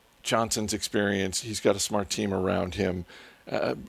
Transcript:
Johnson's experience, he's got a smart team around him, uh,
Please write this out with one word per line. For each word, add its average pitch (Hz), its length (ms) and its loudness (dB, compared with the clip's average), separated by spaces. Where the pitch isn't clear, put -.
Johnson's 110 500 0
experience, 101 680 0
he's 110 200 -6
got 101 160 4
a - 20 -6
smart 104 300 0
team 101 240 -2
around 92 420 0
him, 92 300 0
uh, - 260 0